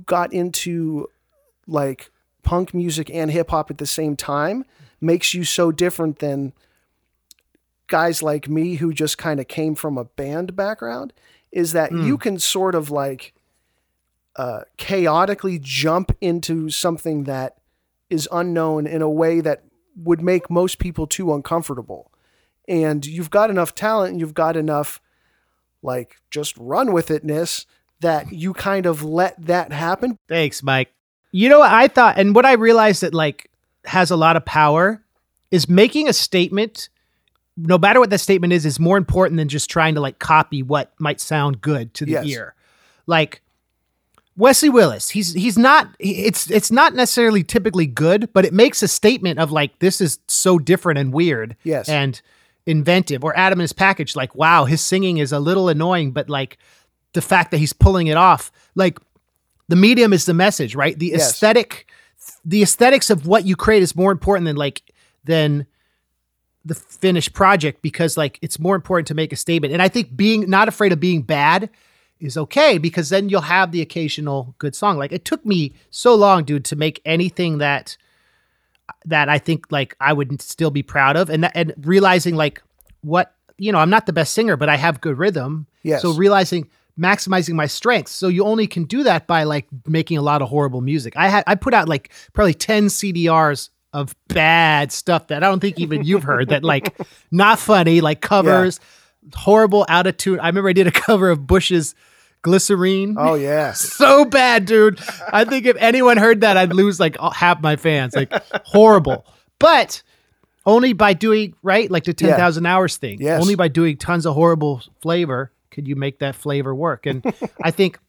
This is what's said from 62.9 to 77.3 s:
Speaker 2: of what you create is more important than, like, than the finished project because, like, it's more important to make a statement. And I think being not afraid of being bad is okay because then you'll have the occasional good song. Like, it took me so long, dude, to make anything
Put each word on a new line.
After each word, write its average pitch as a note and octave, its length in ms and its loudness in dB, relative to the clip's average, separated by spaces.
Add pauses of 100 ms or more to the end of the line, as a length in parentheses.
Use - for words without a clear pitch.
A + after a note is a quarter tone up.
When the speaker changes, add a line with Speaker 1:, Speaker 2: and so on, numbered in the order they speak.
Speaker 2:
of D#3+ 180 0
what G3 180 2
you F#3+ 120 0
create G#3+ 260 2
is E3 100 -2
more F#3+ 180 2
important F#3+ 340 0
than, D3+ 100 -4
like, C#3+ 280 -6 (420)
than D3 400 0 (960)
the D#3 120 -10
finished - 580 -2
project F#3 480 2
because, D#3+ 340 -4
like, D3+ 260 -4
it's - 160 -8
more F3 180 -2
important F3 320 -2
to D#3 80 -8
make D#3 180 -4
a - 20 -8
statement. D3+ 380 -2
And F3 80 0
I F#3 80 4
think F3+ 260 -4
being G#3 340 0
not G3 200 2
afraid G#3 240 0
of D#3 80 -2
being E3+ 220 0
bad D#3 460 0 (500)
is C3+ 160 -10
okay B3 420 2
because D#3+ 300 -4
then G3 220 -2
you'll F#3+ 120 0
have F3 300 0
the E3+ 100 -4
occasional D3 760 -6
good C#3+ 180 -8
song. G3+ 220 -2
Like, C#3+ 160 -6
it F3 100 -8
took - 220 -8
me E3+ 280 -2 (160)
so - 240 2
long, G3+ 300 4
dude, C#3+ 220 -4
to - 100 -8
make D#3 300 -4
anything E3 540 -2